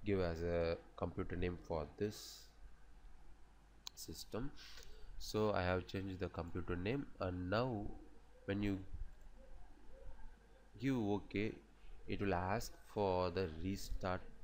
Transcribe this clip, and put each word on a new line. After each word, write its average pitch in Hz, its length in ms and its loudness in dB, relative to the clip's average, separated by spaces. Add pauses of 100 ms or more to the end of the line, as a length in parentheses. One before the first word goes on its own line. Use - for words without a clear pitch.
give 98 160 4
as 85 220 2
a 85 360 4 (180)
computer 90 400 0
name 87 320 2
for 80 180 2 (120)
this - 420 -2 (1600)
system. 104 540 -4 (720)
So 107 340 4
I 95 80 4
have 90 240 4
changed 95 340 -2
the 90 80 0
computer 87 480 0
name, 107 300 2 (140)
and 92 320 0
now 113 340 2 (600)
when 101 180 2
you 98 160 4 (2000)
give 131 180 4
OK, 101 540 2 (560)
it 98 120 0
will 98 140 4
ask 92 380 2 (200)
for 92 380 4
the 90 180 2 (160)
restart. 95 580 2 (220)